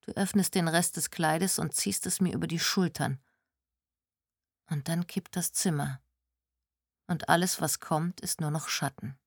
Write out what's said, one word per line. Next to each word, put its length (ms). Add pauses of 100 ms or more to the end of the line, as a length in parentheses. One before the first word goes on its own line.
Du 100
öffnest 420
den 140
Rest 280
des 140
Kleides 480
und 160
ziehst 320
es 160
mir 140
über 100
die 140
Schultern. 600 (1500)
Und 180
dann 200
kippt 280
das 160
Zimmer. 500 (1040)
Und 200
alles, 320
was 200
kommt, 420
ist 180
nur 100
noch 200
Schatten. 580